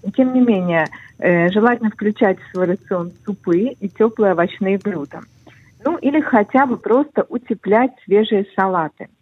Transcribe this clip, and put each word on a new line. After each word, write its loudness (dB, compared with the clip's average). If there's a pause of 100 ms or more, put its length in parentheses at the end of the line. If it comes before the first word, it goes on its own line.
И -6
тем -4
не 2
менее, 0 (340)
э, 2
желательно 0
включать 0
в -20
свой -2
рацион -4 (120)
супы -2
и -8
теплые 0
овощные -2
блюда. -8 (640)
Ну, -2
или 0
хотя 2
бы -2
просто 0
утеплять -2 (120)
свежие 2 (120)
салаты. -2 (140)